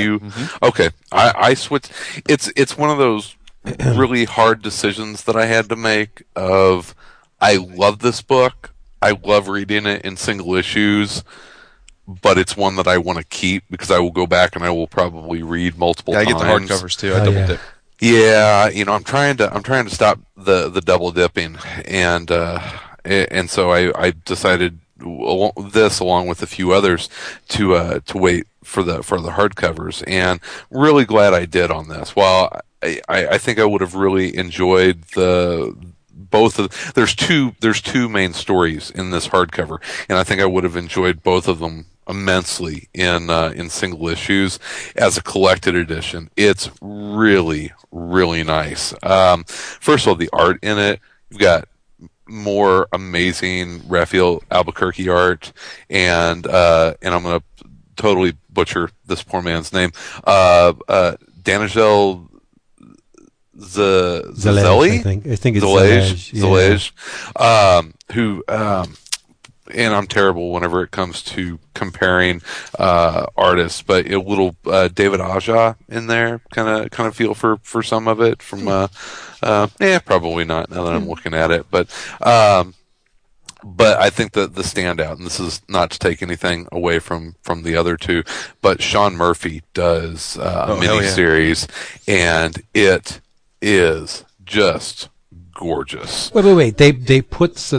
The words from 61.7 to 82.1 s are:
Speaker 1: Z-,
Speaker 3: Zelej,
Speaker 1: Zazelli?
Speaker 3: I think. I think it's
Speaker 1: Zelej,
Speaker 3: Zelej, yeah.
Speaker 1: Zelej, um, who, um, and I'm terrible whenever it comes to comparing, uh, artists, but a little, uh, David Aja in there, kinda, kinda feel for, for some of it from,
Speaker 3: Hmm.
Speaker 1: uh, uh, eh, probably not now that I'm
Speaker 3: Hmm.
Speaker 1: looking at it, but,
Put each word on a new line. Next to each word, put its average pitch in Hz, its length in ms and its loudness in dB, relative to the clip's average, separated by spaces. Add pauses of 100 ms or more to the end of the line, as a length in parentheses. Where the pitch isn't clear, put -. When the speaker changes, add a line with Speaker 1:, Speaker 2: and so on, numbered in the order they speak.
Speaker 1:
Z-, 98 220 -8
Speaker 3:
Zelej, 92 540 2
Speaker 1:
Zazelli? 101 560 4
Speaker 3:
I 214 80 0
think. 104 280 -4
I 120 100 -2
think 117 200 0
it's 101 80 2
Speaker 1:
Zelej, 95 680 4
Speaker 3:
Zelej, - 0 -
yeah. 104 100 -4 (960)
Speaker 1:
Zelej, 104 400 6
um, 80 140 -10 (180)
who, 104 360 -2
um, 101 480 -4 (800)
and 113 200 0
I'm 101 120 0
terrible 90 460 2
whenever 87 300 -2
it 87 80 -6
comes 90 340 -6
to 87 340 -10 (160)
comparing, 90 680 0 (360)
uh, 85 480 2 (100)
artists, 87 460 2
but 92 280 0
a 98 100 0
little, 95 360 -2 (100)
uh, 92 220 2
David 98 320 2
Aja 110 540 0 (140)
in 113 180 -8
there, 117 340 -2 (120)
kinda, 110 380 -2
kinda 113 220 -4
feel 107 220 -2
for, 110 280 0
for 117 200 -6
some 113 240 -2
of 110 140 0
it 117 220 0
from, - 200 -12
Speaker 3:
Hmm. 98 60 -4
Speaker 1:
uh, 98 200 0 (540)
uh, 104 240 2 (140)
eh, 190 200 2
probably 85 440 0
not 80 260 -4
now 87 140 -6
that 85 80 -2
I'm 82 120 -2
Speaker 3:
Hmm. 82 60 -10
Speaker 1:
looking 80 240 -10
at 80 160 0
it, 82 200 0
but, 90 180 0 (360)